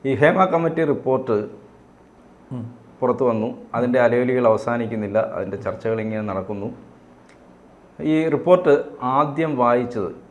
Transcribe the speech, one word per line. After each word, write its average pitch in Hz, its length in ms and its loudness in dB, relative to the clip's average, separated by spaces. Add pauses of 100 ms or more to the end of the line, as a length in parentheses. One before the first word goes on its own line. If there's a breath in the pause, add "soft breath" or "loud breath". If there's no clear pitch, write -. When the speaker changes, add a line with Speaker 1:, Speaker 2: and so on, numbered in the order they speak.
Speaker 1:
ഈ 139 120 0
ഹേമ 147 320 4
കമ്മിറ്റി 165 400 0
റിപ്പോർട്ട് 127 440 0 (1200)
Speaker 2:
ഉം. 123 60 -8 (380)
Speaker 1:
പുറത്തു 123 300 0
വന്നു. 113 200 0 (280)
അതിൻ്റെ 120 280 2
അലയൊലികൾ 123 460 2
അവസാനിക്കുന്നില്ല, 110 680 -2 (180)
അതിൻ്റെ 98 300 -6
ചർച്ചകൾ 95 380 -4
ഇങ്ങനെ 107 260 -4
നടക്കുന്നു. 98 380 -6 (1400)
ഈ 156 40 2 (200)
റിപ്പോർട്ട് 175 380 4 (440)
ആദ്യം 151 340 0 (100)
വായിച്ചത് 120 500 0 (200)